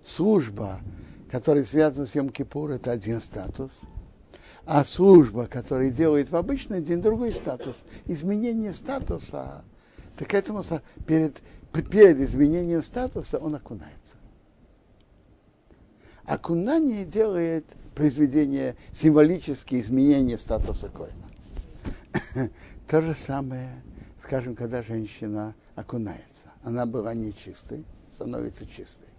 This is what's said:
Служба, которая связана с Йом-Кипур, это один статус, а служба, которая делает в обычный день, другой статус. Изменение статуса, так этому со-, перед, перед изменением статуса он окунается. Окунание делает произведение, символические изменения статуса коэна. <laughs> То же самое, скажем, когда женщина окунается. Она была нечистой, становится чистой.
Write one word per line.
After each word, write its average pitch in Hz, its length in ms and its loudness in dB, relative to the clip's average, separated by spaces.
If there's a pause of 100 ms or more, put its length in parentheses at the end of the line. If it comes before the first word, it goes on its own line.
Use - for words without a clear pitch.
Служба, 107 760 0 (500)
которая 143 340 2
связана 143 440 2
с - 80 -8
Йом-Кипур, 143 580 -4
это 123 180 -6
один 113 300 -4
статус, - 600 -12 (840)
а 147 180 4
служба, 143 600 8
которая 131 460 -2
делает 143 400 2
в 165 40 -2
обычный 196 460 -2
день, 170 200 -2
другой 220 320 0
статус. 127 500 -8 (220)
Изменение 208 680 -4
статуса, 170 880 -8 (540)
так - 160 -8
этому 202 300 -2
со-, 156 180 -6 (240)
перед, 160 360 0 (300)
перед 165 480 8
изменением 156 640 2
статуса 247 560 -6
он 214 180 -6
окунается. - 640 -16 (2000)
Окунание 202 800 -2
делает 170 600 0 (300)
произведение, 139 800 2 (160)
символические 151 880 4
изменения 131 560 4
статуса - 520 -4
коэна. - 400 -16 (840)
<laughs> - 760 -8
То 156 140 4
же 160 120 -2
самое, 131 560 -8 (520)
скажем, 123 340 -6
когда 120 260 -6
женщина 107 760 -8 (200)
окунается. - 720 -10 (160)
Она 120 220 -4
была 113 280 -6
нечистой, 110 720 -12 (280)
становится 120 520 -10
чистой. - 420 -20 (120)